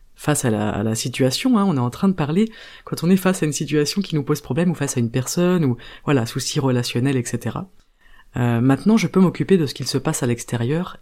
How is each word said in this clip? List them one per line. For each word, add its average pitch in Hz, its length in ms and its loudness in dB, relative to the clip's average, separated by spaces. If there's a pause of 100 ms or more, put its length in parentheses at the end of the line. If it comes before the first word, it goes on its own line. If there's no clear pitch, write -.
(140)
face 143 320 -2
à 117 40 2
la, 107 200 0
à 101 120 -2
la 110 120 0
situation, 170 640 0
hein, 196 100 2
on 156 80 2
est 127 40 0
en 123 100 0
train - 180 0
de 185 60 2
parler 175 360 0 (340)
quand - 200 -6
on 170 60 2
est 190 80 6
face 185 240 0
à 156 40 2
une 147 60 0
situation 147 480 -2
qui 190 140 -4
nous 147 80 0
pose 147 180 -2
problème 175 300 -2
ou 156 40 0
face 139 220 -4
à 127 40 2
une 117 100 0
personne 175 520 0
ou, 123 140 2 (300)
voilà, 139 180 4
souci 127 340 -4
relationnel, 127 600 0
et 120 80 -2
cetera. 123 420 -6 (680)
Euh, 120 240 2
maintenant, 139 340 4
je 175 120 2
peux 190 120 2
m'occuper 185 380 4
de 151 80 0
ce - 80 -8
qu'il 127 120 -8
se - 120 -2
passe 156 240 -4
à 135 40 0
l'extérieur 120 760 -2